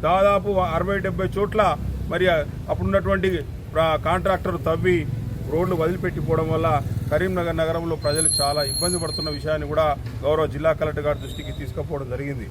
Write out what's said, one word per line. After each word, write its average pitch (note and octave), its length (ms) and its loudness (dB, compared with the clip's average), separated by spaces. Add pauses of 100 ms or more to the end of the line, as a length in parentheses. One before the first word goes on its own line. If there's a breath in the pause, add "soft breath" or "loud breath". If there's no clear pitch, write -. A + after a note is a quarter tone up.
దాదాపు G3+ 440 4 (220)
అరవై F#3 320 0
డెబ్బై F#3 220 0 (100)
చోట్ల G#3 240 2 (500)
మరి F3+ 140 2 (460)
అప్పుడున్నటువంటి F#3+ 580 2 (420)
ప్ర-, D#3 240 4 (120)
కాంట్రాక్టర్ F3+ 500 0 (100)
తవ్వి E3+ 300 4 (540)
రోడ్లు F3+ 300 2
వదిలిపెట్టిపోవడం D#3+ 720 0
వల్ల D#3+ 140 2 (440)
కరీంనగర్ E3+ 480 0
నగరంలో E3 420 0
ప్రజలు D3+ 260 0 (120)
చాలా C#3+ 200 0 (120)
ఇబ్బంది F3 300 -2
పడుతున్న D#3 260 -4 (100)
విషయాన్ని D3 320 -2
కూడా D#3 160 2 (380)
గౌరవ D#3 300 4
జిల్లా D#3 160 2 (100)
కలెక్టర్ D3+ 260 -2
గారి D3 180 0
దృష్టికి C3 360 -8
తీసుకుపోవడం C#3+ 520 -6
జరిగింది. C3+ 380 -6